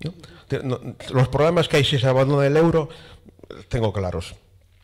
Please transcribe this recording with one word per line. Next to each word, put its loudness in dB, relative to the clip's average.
¿No? -10
Te-, -4
no, -6
los 4
problemas 0
que 0
hay 4
si 0
se 0
abandona 2
el 2
euro, 2
tengo 0
claros. -6